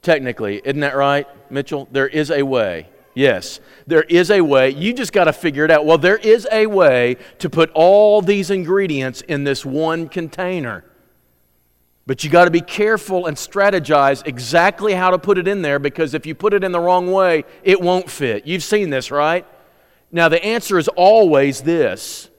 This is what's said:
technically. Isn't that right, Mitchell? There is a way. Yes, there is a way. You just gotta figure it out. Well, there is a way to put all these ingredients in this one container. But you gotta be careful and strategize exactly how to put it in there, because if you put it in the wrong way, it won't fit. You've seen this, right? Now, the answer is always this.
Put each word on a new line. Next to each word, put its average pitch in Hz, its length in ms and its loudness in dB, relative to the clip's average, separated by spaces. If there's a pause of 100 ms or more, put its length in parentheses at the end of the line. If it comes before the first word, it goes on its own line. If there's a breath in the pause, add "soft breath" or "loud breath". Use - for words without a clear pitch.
technically. 120 600 -4
Isn't 143 180 -4
that 143 140 -4
right, 139 320 0 (220)
Mitchell? 139 420 -8
There 135 160 0
is 151 240 -4
a 143 120 0
way. 107 440 -4 (260)
Yes, 123 460 -2 (280 soft breath)
there 160 160 2
is 175 280 2
a 202 100 4
way. 135 280 4
You 156 240 -4
just 254 200 -8
gotta 170 200 2
figure 147 320 -2
it 160 60 4
out. 151 140 4
Well, 160 120 4
there 185 200 2
is 220 340 2
a 220 160 2
way 127 500 2 (220 loud breath)
to 170 100 -6
put 160 240 2
all 208 480 6
these 190 280 0
ingredients 170 720 -2
in 143 220 -6
this 139 220 -4
one 160 440 -4
container. 165 760 -8 (1200)
But 135 200 -6
you 151 40 -6
gotta 170 220 6
be 165 80 2
careful 202 680 -4
and 147 100 -8
strategize 151 920 0
exactly 170 680 -2
how 185 180 0
to 180 80 0
put 196 180 0
it 175 100 -4
in 196 140 -4
there, 143 180 -2
because 139 340 -4
if 156 120 -8
you 156 100 -10
put 185 180 -2
it 190 120 -2
in 180 80 -4
the 175 80 -2
wrong 180 300 0
way, 180 340 0 (180 loud breath)
it 190 160 2
won't 180 300 -2
fit. 113 360 -6
You've 160 180 -6
seen 208 260 -2
this, 131 200 -6
right? 151 360 -2 (680 soft breath)
Now, 170 160 2
the 165 160 0
answer 208 340 -2
is 160 120 0
always 165 720 4
this. 139 760 -4